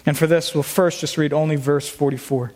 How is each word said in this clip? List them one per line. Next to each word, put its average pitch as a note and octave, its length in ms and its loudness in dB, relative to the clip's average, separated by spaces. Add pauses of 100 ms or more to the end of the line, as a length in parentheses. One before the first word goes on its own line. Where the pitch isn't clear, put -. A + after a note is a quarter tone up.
And C#3+ 100 2
for D#3+ 120 2
this, E3 260 2
we'll D3 80 0
first F3 380 0
just - 180 -6
read D3+ 140 0
only D#3 240 0
verse C#3+ 320 0
forty-four. C3 680 -4